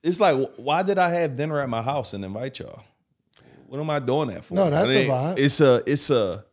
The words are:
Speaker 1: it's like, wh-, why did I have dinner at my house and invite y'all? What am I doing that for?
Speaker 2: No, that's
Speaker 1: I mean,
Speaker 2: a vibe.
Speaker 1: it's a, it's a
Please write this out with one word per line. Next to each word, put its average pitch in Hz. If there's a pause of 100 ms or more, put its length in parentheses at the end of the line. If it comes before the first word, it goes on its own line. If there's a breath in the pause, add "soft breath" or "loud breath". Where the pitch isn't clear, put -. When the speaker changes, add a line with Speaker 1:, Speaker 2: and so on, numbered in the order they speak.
Speaker 1:
it's 180
like, 175
wh-, 131
why 147
did 196
I 175
have 170
dinner 147
at 135
my 113
house 131
and 98
invite 113
y'all? - (840 soft breath)
What 135
am 156
I 147
doing 131
that 92
for? -
Speaker 2:
No, 190
that's 156
Speaker 1:
I -
mean, 135
Speaker 2:
a -
vibe. 143
Speaker 1:
it's 139
a, 127
it's 143
a 104